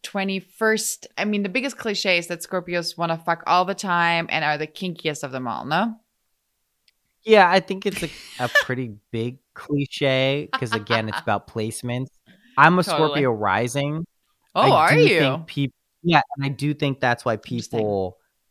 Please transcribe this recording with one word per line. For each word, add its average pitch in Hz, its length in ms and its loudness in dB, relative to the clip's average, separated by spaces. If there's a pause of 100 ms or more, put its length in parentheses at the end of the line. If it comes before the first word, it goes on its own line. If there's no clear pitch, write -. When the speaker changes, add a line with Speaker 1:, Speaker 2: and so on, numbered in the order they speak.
Speaker 1:
twenty-first. 202 1040 -2 (100)
I 170 80 -4
mean, 208 180 0
the 202 60 -2
biggest 262 300 -4
cliche 196 400 0
is 170 100 -4
that 170 140 -8
Scorpios 175 560 -6
wanna 165 200 -2
fuck 165 280 -4
all 180 180 4
the 190 100 -4
time 170 560 0
and 151 140 -2
are 147 140 0
the 151 80 -4
kinkiest 156 580 -8
of 131 80 -10
them 127 160 -8
all, 85 160 -8
no? 196 340 -2 (1200)
Speaker 2:
Yeah, 208 280 8
I 190 100 4
think 190 260 -8
it's 190 160 -4
a, 151 80 -6 (280)
a 123 100 -2
Speaker 1:
<laughs> - 160 2
Speaker 2:
pretty 123 300 -6 (160)
big 120 280 -4 (160)
cliche 139 960 -2
'cause, 123 200 -4
again, 110 360 -2
it's 101 120 -6
about 101 280 -2
placements. 120 600 -6 (500)
I'm 165 200 8
a 180 60 2
Speaker 1:
Totally. 156 240 0
Speaker 2:
Scorpio 143 240 0
rising. 123 720 -2 (480)
Speaker 1:
Oh, 190 60 0
Speaker 2:
I 262 100 4
Speaker 1:
are 165 200 4
Speaker 2:
do - 100 6
Speaker 1:
you? 208 180 6
Speaker 2:
think 147 280 0
peop-, 139 280 -4 (280)
yeah, 165 180 4 (160)
and 139 80 -4
I 139 60 -2
do 143 240 -2
think 139 260 -2
that's 120 240 0
why 117 100 0
Speaker 1:
Interesting. 117 440 -6
Speaker 2:
people, 101 400 -2 (320)